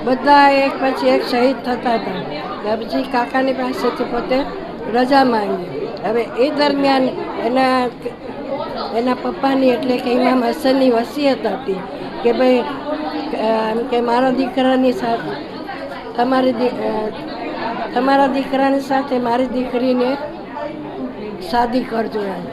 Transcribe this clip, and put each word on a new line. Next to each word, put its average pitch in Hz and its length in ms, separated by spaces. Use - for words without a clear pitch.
બધા 277 460
એક 277 220
પછી 262 260
એક 254 160
શહીદ 254 320
થતા - 160
હતા. 202 680
ત્યાર 208 160
પછી 254 260
કાકાની 262 500
પાસેથી 254 500
પોતે 240 400
રજા 254 300
માંગી. 196 640
હવે 226 160
એ 233 280
દરમિયાન 277 540
એના, 254 440
એના 247 180
પપ્પાની 262 560
એટલે 247 280
કે - 140
ઇમામ 254 320
હસનની 262 460
વસિયત 247 560
હતી 190 340
કે, 233 100
"ભાઈ, 254 260
અ, 262 1120
એમ 233 160
કે 240 140
મારા 240 280
દીકરાની 254 640
સાથે, 233 400
તમારી 254 340
દી-, 247 160
અ, 214 420
તમારા 269 340
દીકરાની 269 520
સાથે 269 400
મારી 240 260
દીકરીને 247 720
શાદી 240 280
કરજો," 220 400
એમ. 185 340